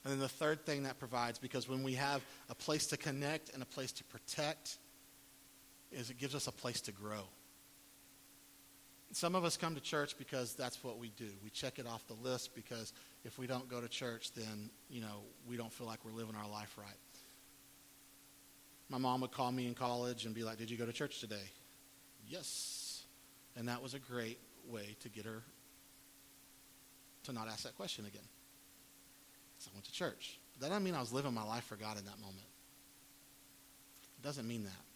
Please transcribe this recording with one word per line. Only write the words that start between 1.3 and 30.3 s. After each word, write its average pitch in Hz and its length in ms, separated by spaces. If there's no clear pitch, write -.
because 127 300
when 131 160
we 131 120
have 139 280
a 123 60
place 151 320
to 147 100
connect 147 520
and 135 120
a 123 40
place 131 280
to - 120
protect, - 720
is 120 180
it 123 80
gives 131 160
us 143 140
a 127 40
place 120 300
to - 100
grow. 101 380
Some 175 220
of 180 100
us 165 100
come 165 200
to 139 60
church 147 360
because 127 360
that's 127 300
what 117 140
we 117 140
do. 104 300
We 107 80
check 131 300
it 120 80
off 117 200
the 120 60
list 123 400
because 113 380
if 113 140
we 127 100
don't 127 220
go 123 100
to 120 80
church, 117 460
then, 107 360
you 123 100
know, 104 240
we 120 100
don't 113 160
feel 120 160
like 110 160
we're 113 80
living 110 240
our 104 120
life 107 300
right. 101 220
My 139 80
mom 127 240
would 127 100
call 123 200
me 127 140
in 120 100
college 123 500
and 110 100
be 117 80
like, 110 140
"Did 110 120
you 120 80
go 117 80
to 117 80
church - 260
today?" 104 320
"Yes." - 800
And 117 140
that 123 120
was 131 120
a 139 60
great 123 400
way 107 360
to 123 80
get 104 160
her 113 180
to 135 100
not 113 140
ask 107 160
that 120 120
question 190 300
again. 101 220
So - 140
I - 20
went 101 120
to - 60
church. - 460